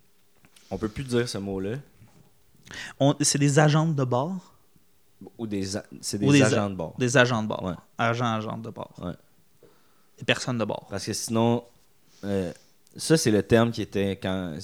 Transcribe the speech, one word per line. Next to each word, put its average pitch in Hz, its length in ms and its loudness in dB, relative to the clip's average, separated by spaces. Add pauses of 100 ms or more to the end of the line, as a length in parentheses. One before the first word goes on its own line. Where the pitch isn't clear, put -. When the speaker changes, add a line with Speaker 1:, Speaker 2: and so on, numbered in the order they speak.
(720)
Speaker 1:
on 98 60 -4
peut 107 100 -4
plus 139 160 -8
dire 120 240 0
ce 113 100 -6
mot-là. 98 380 -6 (1200)
Speaker 2:
On, 143 220 4
c'est 143 180 2
des 143 200 4
agents 156 280 6
de 143 160 0
bord. 135 500 -2 (840)
Speaker 1:
Ou 117 100 -8
des 98 280 -4
a-, - 80 -6 (180)
c'est - 220 -6
Speaker 2:
Ou 139 80 6
Speaker 1:
des 143 80 8
Speaker 2:
des 135 40 8
Speaker 1:
agents 104 240 2
Speaker 2:
a-, - 20 -4
Speaker 1:
de 95 60 -8
bord. 82 240 -8
Speaker 2:
des 127 180 2
agents 120 260 4
de 107 40 -4
bord. - 160 -6
Speaker 1:
Ouais. 92 100 -4 (240)
Speaker 2:
Agent, 117 280 0 (100)
agent 110 240 -6
de 113 100 -12
bord. - 320 -12
Speaker 1:
Ouais. 87 120 -6 (1040)
Speaker 2:
Des - 40 -16
personnes 123 360 -6
de 107 60 -4
bord. - 240 -10
Speaker 1:
Parce 98 160 -10
que 110 80 -8
sinon, 117 520 -2 (580)
euh, 95 300 -4 (420)
ça, - 220 2
c'est 123 140 2
le 101 120 4
terme 117 280 4
qui 113 100 -6
était 98 300 -2 (100)
quand 92 420 -4